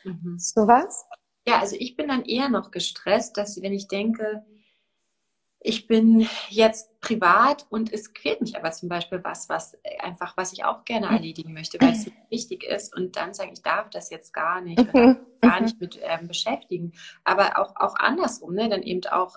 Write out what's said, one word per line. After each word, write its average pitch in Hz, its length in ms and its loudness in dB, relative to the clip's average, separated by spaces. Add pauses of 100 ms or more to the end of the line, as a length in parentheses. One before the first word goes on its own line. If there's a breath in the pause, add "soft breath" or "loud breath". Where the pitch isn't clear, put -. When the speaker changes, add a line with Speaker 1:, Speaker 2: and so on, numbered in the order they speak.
Speaker 1:
Mhm. 175 340 -10
Speaker 2:
Sowas? 233 680 2 (400)
Speaker 1:
Ja, 233 140 4
also - 180 -4
ich - 180 -10
bin 302 120 -6
dann 254 180 -2
eher 254 240 -2
noch 208 200 -2
gestresst, - 680 -2
dass 208 240 -8
wenn 196 100 -4
ich 196 160 -8
denke, 214 560 -4 (1200)
ich 226 200 -4
bin 226 420 6 (220 loud breath)
jetzt 220 500 2
privat 214 680 4
und 220 220 -2
es - 200 -8
quält - 300 -4
mich - 140 -6
aber 160 160 -4
zum 175 180 -10
Beispiel 175 340 -6
was, 165 240 -8
was, 165 340 -6
äh, - 160 -12
einfach, 175 380 -10
was 185 160 -4
ich - 120 -8
auch - 200 -2
gerne 233 240 -4
Speaker 2:
Mhm. - 60 2
Speaker 1:
erledigen 160 400 -6
möchte, 156 260 -12
weil 247 120 8
es 220 140 -4
mir - 60 -14 (160)
wichtig - 360 -10
ist - 300 -6
und 180 220 -6
dann 170 160 -6
sagen, - 220 -10
ich - 80 -20
darf 196 260 -2
das - 220 -12
jetzt - 240 -16
gar 165 260 -2
nicht 180 280 4
oder - 120 -6
Speaker 2:
Mhm. 247 160 10 (240)
Speaker 1:
gar 226 200 6
Speaker 2:
Mhm. 233 40 2
Speaker 1:
nicht 226 160 -4
mit, 175 220 -10
ähm, 170 260 -6
beschäftigen. 175 640 -6 (320 loud breath)
Aber - 340 2
auch, - 180 -4
auch - 200 -2
andersrum, 262 580 -2
ne, 220 140 0
dann 196 140 -2
eben 180 280 -6
auch, 180 260 -2